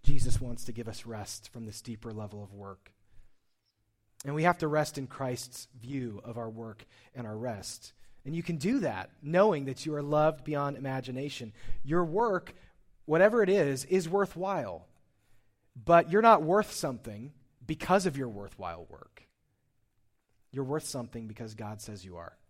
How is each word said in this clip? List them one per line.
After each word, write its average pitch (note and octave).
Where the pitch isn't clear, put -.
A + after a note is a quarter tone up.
Jesus B2+
wants A#2+
to B2
give A2+
us A2
rest G#2+
from A#2
this G#2
deeper A2+
level G#2
of G2
work. G2
And C#3
we D#3
have F3
to D#3+
rest D3
in C3+
Christ's -
view A#2+
of A#2
our A2+
work A2
and A#2+
our G#2+
rest. A2
And D3
you E3+
can E3
do G#3+
that A2
knowing D#3+
that C3+
you D3+
are D3
loved D3+
beyond C#3+
imagination. C3
Your E3
work, F#3+
whatever G3+
it F#3
is, C#3
is F3+
worthwhile. F3
But E3+
you're G#3
not G#3+
worth G3+
something A#2+
because F3+
of C#3
your C3
worthwhile F2+
work. -
You're C3+
worth D3+
something A#2
because G#2+
God G#2+
says G2+
you F2+
are. E2